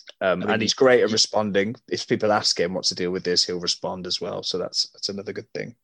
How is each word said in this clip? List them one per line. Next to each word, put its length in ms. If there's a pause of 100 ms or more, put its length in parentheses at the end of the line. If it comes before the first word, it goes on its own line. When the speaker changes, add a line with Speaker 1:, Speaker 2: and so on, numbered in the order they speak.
(220)
Speaker 1:
Um, 220
Speaker 2:
I 20
mean, 60
Speaker 1:
and 100
he's 120
great 280
at 80
Speaker 2:
you 40
Speaker 1:
responding. 640 (140)
If 180
people 240
ask 280
him 140
what's 160
the 60
deal 160
with 120
this, 220
he'll 140
respond 480
as 140
well. 220
So 140
that's, 320
that's 200
another 240
good 200
thing. 300